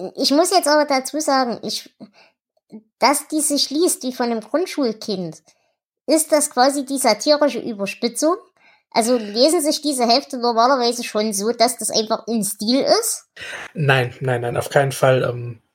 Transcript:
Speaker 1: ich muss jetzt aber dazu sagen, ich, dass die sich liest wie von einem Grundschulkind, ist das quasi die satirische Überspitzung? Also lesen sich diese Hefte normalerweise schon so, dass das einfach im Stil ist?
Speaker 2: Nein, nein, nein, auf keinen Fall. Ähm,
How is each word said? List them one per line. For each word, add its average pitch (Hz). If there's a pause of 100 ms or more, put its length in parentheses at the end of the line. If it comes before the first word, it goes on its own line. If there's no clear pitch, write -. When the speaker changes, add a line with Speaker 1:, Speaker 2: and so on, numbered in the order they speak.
(160)
Speaker 1:
ich 262
muss 330
jetzt 359
aber 302
dazu 277
sagen, 262
ich, - (1040)
dass 277
die 302
sich 277
liest 330
wie 254
von 254
einem 226
Grundschulkind, 220 (640)
ist 311
das 294
quasi 269
die 269
satirische 254
Überspitzung? 233 (560)
Also 233
lesen 240
sich 294
diese 254
Hefte 269
normalerweise 240
schon 220
so, 202
dass 240
das -
einfach 220
im 226
Stil 220
ist? - (460)
Speaker 2:
Nein, 135
nein, 127
nein, 120
auf 120
keinen 139
Fall. 131
Ähm, 120 (120)